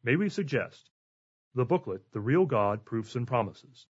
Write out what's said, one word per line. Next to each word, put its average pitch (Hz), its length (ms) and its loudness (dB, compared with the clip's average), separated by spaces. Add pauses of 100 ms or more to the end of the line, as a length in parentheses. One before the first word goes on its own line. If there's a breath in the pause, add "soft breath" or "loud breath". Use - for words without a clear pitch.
May 120 100 2
we 196 140 0
suggest 139 640 -4 (640)
the 123 80 2
booklet, 117 380 -2 (100)
The 107 80 -6
Real 143 260 4
God, 107 380 2
Proofs 113 320 -6
and 120 100 -4
Promises. 117 680 -4